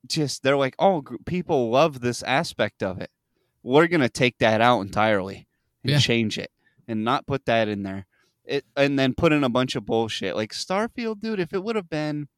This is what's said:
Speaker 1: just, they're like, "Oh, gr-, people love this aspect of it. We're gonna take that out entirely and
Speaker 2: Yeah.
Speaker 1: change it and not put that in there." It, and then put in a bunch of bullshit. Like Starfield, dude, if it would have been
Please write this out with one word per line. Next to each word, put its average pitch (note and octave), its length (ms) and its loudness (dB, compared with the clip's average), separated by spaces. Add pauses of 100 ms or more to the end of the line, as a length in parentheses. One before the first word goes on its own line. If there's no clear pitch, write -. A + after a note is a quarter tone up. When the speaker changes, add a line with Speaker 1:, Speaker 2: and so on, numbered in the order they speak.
Speaker 1:
just, - 380 -4
they're C#3 140 4
like, C3+ 200 0
"Oh, F3 240 2
gr-, - 140 -14 (100)
people D3 460 0
love C3+ 300 2
this A#2+ 200 -2
aspect C3 600 -2
of F#2 180 -6
it. - 80 -12 (540)
We're D3 240 6
gonna D#3 220 2
take - 280 0
that A2 240 4
out A#2+ 200 6
entirely G2+ 680 -2 (360)
and B2 100 -2
Speaker 2:
Yeah. D3 40 4
Speaker 1:
change A#2 400 2
it G2 140 -10 (360)
and A2 160 -4
not B2+ 220 -2
put C#3 220 -4
that A2+ 200 2
in G#2 140 -4
there." F#2+ 240 -8 (400)
It, C#3 180 -4 (140)
and C#3+ 220 2
then C3 160 2
put E3 180 2
in D3 100 2
a C3 60 2
bunch B2+ 260 -2
of A#2 120 -6
bullshit. A2+ 480 -2
Like G#2+ 180 -4
Starfield, A3 680 -4
dude, A3 200 -4
if E3+ 120 -4
it F#3+ 120 -4
would A3 120 -4
have F#3 140 -6
been D3+ 380 -4 (100)